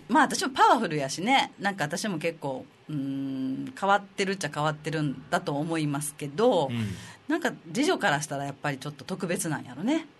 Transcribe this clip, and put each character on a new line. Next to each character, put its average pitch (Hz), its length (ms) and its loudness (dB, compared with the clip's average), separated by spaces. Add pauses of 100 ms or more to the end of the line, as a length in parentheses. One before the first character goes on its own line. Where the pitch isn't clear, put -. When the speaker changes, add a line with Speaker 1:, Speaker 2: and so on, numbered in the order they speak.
Speaker 1:
ま 285 140 6
あ - 20 8
私 208 200 0
も 339 80 0
パ 311 120 2
ワ 359 160 8
フ 220 80 0
ル 156 80 -2
や 139 140 0
し 160 120 -6
ね、 240 380 4
な 196 120 0
ん 185 40 -4
か 151 80 -4
私 170 240 -2
も 185 100 -2
結 160 220 -2
構、 131 260 -6 (240)
う - 20 -8
ー 156 40 -2
ん、 135 840 -4
変 196 80 0
わ 196 100 6
っ 196 40 -8
て 196 240 -4
る 190 60 0
っ 196 60 -2
ち 190 80 -4
ゃ 147 60 -6
変 151 120 0
わ 156 80 2
っ 151 40 -2
て 156 140 -8
る 156 140 0
ん 139 260 -2
だ 175 120 2
と 147 160 -2
思 165 200 -2
い 151 100 0
ま 143 140 0
す 147 140 -6
け 147 120 -8
ど、 170 440 4
Speaker 2:
う - 20 -4
ん。 107 220 -2 (320)
Speaker 1:
な 311 100 2
ん 339 40 -8
か 220 100 0 (200)
次 226 140 2
女 349 140 4
か 202 100 2
ら 147 120 2
し 147 60 -6
た 143 100 -4
ら 139 80 -4
や 139 60 -6
っ 135 80 -10
ぱ 147 120 0
り 135 60 -2
ち 135 100 -10
ょ 147 40 -6
っ - 20 -8
と 143 100 -16
特 185 240 -4
別 180 220 -2
な 139 100 -2
ん 120 60 -12
や 123 100 -14
ろ 147 80 -6
ね。 294 240 2 (120)